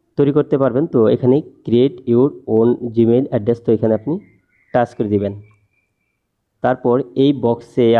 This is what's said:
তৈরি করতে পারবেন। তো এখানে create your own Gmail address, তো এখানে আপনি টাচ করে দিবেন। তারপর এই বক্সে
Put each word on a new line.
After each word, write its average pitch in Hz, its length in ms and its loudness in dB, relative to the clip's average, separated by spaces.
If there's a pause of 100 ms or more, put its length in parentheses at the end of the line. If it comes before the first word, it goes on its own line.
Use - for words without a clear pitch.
(180)
তৈরি 143 200 2
করতে 147 240 -2
পারবেন। 131 220 0 (100)
তো 127 60 2 (160)
এখানে 127 200 2 (300)
create 123 320 0 (140)
your 123 180 2 (260)
own 113 120 2 (280)
Gmail 117 300 2 (120)
address, 113 280 -2
তো - 120 -2
এখানে 110 220 0
আপনি 143 140 -6 (600)
টাচ 120 240 0
করে 110 180 -4
দিবেন। 101 180 -4 (1300)
তারপর 123 320 0 (280)
এই 143 80 2 (120)
বক্সে 117 420 -2 (140)